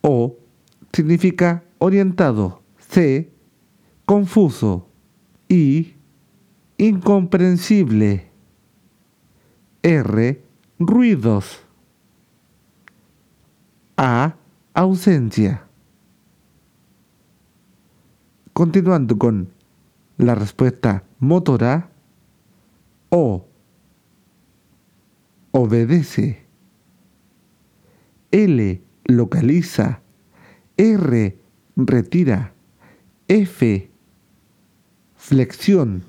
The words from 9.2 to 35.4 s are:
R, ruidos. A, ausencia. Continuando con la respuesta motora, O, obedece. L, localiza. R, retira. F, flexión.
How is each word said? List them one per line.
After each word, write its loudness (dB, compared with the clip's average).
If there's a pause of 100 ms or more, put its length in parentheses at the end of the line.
R, 0 (340)
ruidos. 0 (2250)
A, 0 (380)
ausencia. 0 (3000)
Continuando 0
con -2 (640)
la 2
respuesta -2 (160)
motora, 0 (1200)
O, 0 (2000)
obedece. -2 (1900)
L, 0 (220)
localiza. 0 (800)
R, 0 (380)
retira. -2 (760)
F, 0 (1300)
flexión. -2